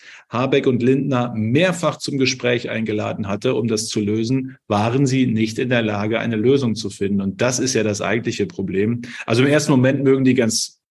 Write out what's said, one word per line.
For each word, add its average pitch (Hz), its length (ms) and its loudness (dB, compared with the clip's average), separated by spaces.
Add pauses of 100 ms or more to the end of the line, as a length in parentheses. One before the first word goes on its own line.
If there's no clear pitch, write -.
(280)
Habeck 135 380 0
und 120 160 2
Lindner 127 540 2
mehrfach 147 640 0
zum - 180 -4
Gespräch 123 540 0
eingeladen 107 560 -4
hatte, 104 260 -2
um 117 140 0
das 110 220 -2
zu 113 100 -2
lösen, 113 580 -2 (100)
waren 117 380 2
sie 127 220 2
nicht 110 320 -2
in 127 100 -2
der 120 140 2
Lage, 107 360 -2
eine 117 160 -2
Lösung 120 380 2
zu 101 160 -6
finden. 98 320 -2
Und 98 220 -4
das 127 160 0
ist 127 160 -2
ja 110 80 2
das 104 180 -2
eigentliche 98 460 -2
Problem. 101 560 -2 (240)
Also 117 160 2
im 143 60 4
ersten 151 220 2
Moment 135 320 4
mögen 135 220 4
die 127 80 6
ganz - 580 -2